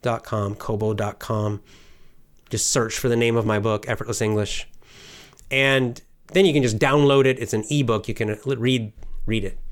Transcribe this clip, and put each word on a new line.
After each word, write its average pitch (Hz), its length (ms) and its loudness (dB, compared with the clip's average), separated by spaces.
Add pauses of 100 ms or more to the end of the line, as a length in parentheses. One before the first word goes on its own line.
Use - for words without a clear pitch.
dot 117 220 -4
com, 104 320 -4
kobo 107 400 -2
dot 104 240 -6
com. 107 420 -4 (880)
Just - 220 -2
search 113 260 0
for - 100 -2
the 117 80 2
name 117 200 2
of 113 100 2
my 107 140 0
book, 107 280 -2
Effortless 117 340 -4
English. 107 460 -2 (840)
And 135 500 2 (320)
then 190 140 6
you 151 60 2
can 143 100 4
just 110 160 0
download 139 460 4
it. 131 120 2
It's 117 160 -4
an 107 160 -2
ebook. 117 380 0
You 107 80 -6
can, 107 160 -2
uh, 104 140 -6
read, 123 480 0 (340)
read 110 160 0
it. - 160 -6 (120)